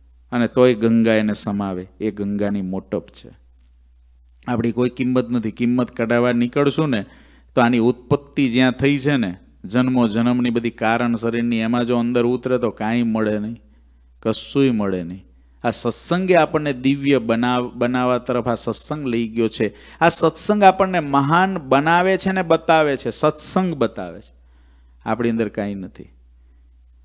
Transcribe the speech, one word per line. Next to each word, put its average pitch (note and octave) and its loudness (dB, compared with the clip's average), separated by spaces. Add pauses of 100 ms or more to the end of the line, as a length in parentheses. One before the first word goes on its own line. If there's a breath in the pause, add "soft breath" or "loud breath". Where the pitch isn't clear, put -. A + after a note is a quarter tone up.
(320)
અને A#2+ 2
તોય B2+ 6
ગંગા A2+ 2
એને G#2+ 0
સમાવે. G2 -6 (120)
એ G#2+ -4
ગંગાની G2+ -4
મોટપ F#2 -6
છે. - -20 (1040)
આપણી A#2 0
કોઈ B2 0
કિંમત B2+ -2
નથી. A2+ -2
કિંમત B2 0
કઢાવવા A#2+ 2
નીકળશું C#3 0
ને, G#2+ -2 (500 soft breath)
તો C3 4
આની A#2+ 6
ઉત્પત્તિ B2 0
જ્યાં B2+ 4
થઈ C#3+ 2
છે C#3+ 0
ને, G2 -2 (280)
જન્મો B2 2
જન્મની A#2+ 0
બધી A#2 -2
કારણ A#2 0
શરીરની, A#2 -2
એમાં A#2+ 0
જો A#2+ 0
અંદર A#2+ 0
ઉતરે B2 0
તો A2+ -2
કાંઈ A2+ -2
મળે A2 0
નહીં, A2 -8 (680)
કશુંય C3+ 0
મળે G2+ -2
નહીં. F#2 -12 (400)
આ A#2+ 0
સત્સંગે F3+ -2
આપણને D3+ 2
દિવ્ય C3+ 0
બનાવ-, A#2+ 0
બનાવવા B2 0
તરફ A#2+ -4
આ A#2 0
સત્સંગ C#3 -6
લઈ A#2 -2
ગયો A2+ 0
છે. G#2+ -4 (260 loud breath)
આ E3+ 4
સત્સંગ G3+ 0
આપણને F#3+ 4
મહાન D#3 0
બનાવે E3 2
છે F#3+ -2
ને F#3+ -2
બતાવે D#3+ 2
છે, B2 -6
સત્સંગ E3 -2
બતાવે G2+ -4
છે. - -20 (720)
આપણી A#2 -2
અંદર A2+ -2
કાંઈ G2+ -8
નથી. F#2 -16 (960)